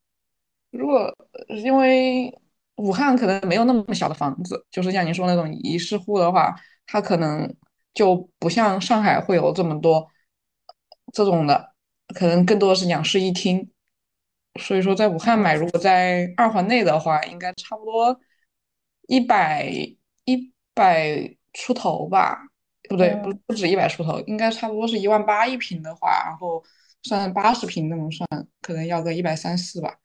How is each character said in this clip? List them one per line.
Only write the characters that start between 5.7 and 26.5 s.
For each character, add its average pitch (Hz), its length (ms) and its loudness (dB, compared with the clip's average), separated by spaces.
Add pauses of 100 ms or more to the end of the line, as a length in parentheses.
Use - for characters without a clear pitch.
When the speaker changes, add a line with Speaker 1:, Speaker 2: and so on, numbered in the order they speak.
Speaker 1:
室 175 180 -4
户 202 220 -2
的 170 120 4
话， 180 240 2 (320)
它 208 140 -2
可 196 160 0
能 156 360 -2 (420)
就 185 340 2 (100)
不 165 120 -2
像 202 280 2
上 214 240 0
海 156 160 4
会 180 180 0
有 151 160 2
这 180 120 0
么 151 160 -2
多 160 260 4 (1040)
这 214 120 2
种 170 220 2
的， - 240 2 (440)
可 180 120 0
能 175 180 4
更 208 140 4
多 196 100 4
的 190 60 6
是 185 120 0
两 160 160 -2
室 175 180 0
一 190 120 0
厅。 185 380 -2 (880)
所 - 180 -4
以 185 60 2
说 190 120 2
在 214 140 2
武 170 100 -2
汉 226 200 2
买， 170 180 2
Speaker 2:
嗯。 151 40 -2
Speaker 1:
如 165 80 -2
果 170 120 0
在 180 560 2
二 233 120 4
环 196 180 0
内 233 160 2
的 160 160 2
话， 156 260 0
应 175 140 -14
该 180 160 -8
差 - 220 -12
不 214 80 -18
多 233 340 0 (880)
一 254 140 2
百， 156 500 0 (540)
一 254 280 -2 (220)
百 160 600 2 (200)
出 - 180 -6
头 170 340 -2
吧， 185 320 2 (520)
不 196 60 -2
对， 180 140 4
Speaker 2:
嗯。 208 120 -6
Speaker 1:
不， 196 120 -6 (120)
不 233 80 -6
止 202 140 -2
一 190 80 2
百 185 120 0
出 170 140 -6
头， 156 240 -4
应 214 100 -6
该 226 140 0
差 226 180 -8
不 214 60 -6
多 220 120 -4
是 226 120 -4
一 196 100 0
万 214 160 2
八 208 220 2
一 262 100 -4
平 190 260 -10
的 156 120 -14
话， 175 140 -4 (180)
然 160 100 -10
后 165 260 -8 (420)